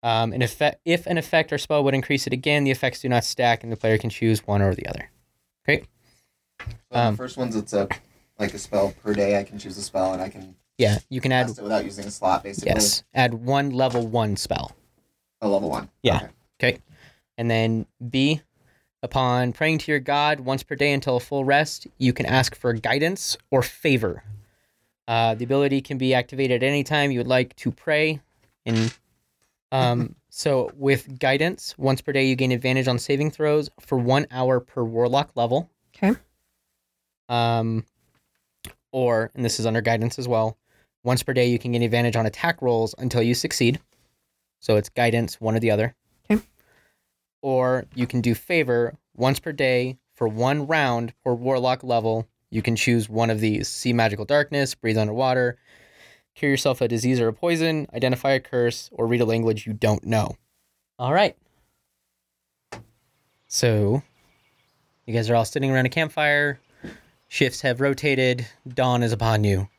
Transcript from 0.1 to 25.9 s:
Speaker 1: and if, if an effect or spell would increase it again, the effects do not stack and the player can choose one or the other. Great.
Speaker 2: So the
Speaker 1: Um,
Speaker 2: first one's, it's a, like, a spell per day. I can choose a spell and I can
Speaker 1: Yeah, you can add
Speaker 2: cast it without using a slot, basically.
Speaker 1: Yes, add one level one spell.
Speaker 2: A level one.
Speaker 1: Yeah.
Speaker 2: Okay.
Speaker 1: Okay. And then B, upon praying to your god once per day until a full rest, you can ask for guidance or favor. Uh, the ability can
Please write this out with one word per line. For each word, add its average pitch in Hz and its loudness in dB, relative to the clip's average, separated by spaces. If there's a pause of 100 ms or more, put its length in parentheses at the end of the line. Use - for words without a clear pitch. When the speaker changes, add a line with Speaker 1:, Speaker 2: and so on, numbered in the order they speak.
Speaker 1:
and 127 -2
if, - -2 (240)
if 175 0
an 175 0
effect 160 0
or 147 -2
spell 147 0
would 135 2
increase 135 0
it 139 -4
again, 143 2
the 135 2
effects 131 -2
do 131 -2
not 120 2
stack 120 0
and 117 -8
the 110 -6
player 110 2
can 113 -2
choose 110 0
one 101 2
or 98 4
the - -8
other. - -10 (560)
Great. - 2 (760)
Speaker 2:
So - -12 (240)
the 120 0
Speaker 1:
Um, 113 2
Speaker 2:
first 123 -10
one's, 120 -4
it's 104 -6
a, 98 0 (520)
like, 101 -4
a 104 -10
spell 98 -2 (100)
per 107 -2
day. 101 2
I 98 -6
can 104 -14
choose 98 -14
a 101 -12
spell 95 -2
and 92 -4
I 95 -6
can 95 -16 (220)
Speaker 1:
Yeah, 107 2 (120)
you 127 -6
can 131 0
add 127 2
Speaker 2:
cast 110 -10
it - -14
without 104 -2
using 101 -12
a 101 -12
slot, 95 -2
basically. 101 -6
Speaker 1:
Yes, 107 0 (100)
add 123 2
one 139 -2
level 123 0
one 110 0
spell. - -6 (640)
Speaker 2:
A 110 -4
level 101 0
one. - -6 (140)
Speaker 1:
Yeah. 110 2
Speaker 2:
Okay. - -6 (440)
Speaker 1:
Okay. - -6 (580)
And 117 -2
then 113 0 (240)
B, 139 0 (600)
upon 123 0
praying 160 0
to - -6
your 147 2
god 143 0
once 131 -4
per - -10
day 143 2
until 135 0
a 123 2
full 139 -4
rest, 147 2 (120)
you 127 4
can 120 -2
ask 123 2
for 120 -2
guidance 143 -2 (140)
or 135 4
favor. 120 0 (840)
Uh, 113 2
the 120 -6
ability 139 2
can 135 -8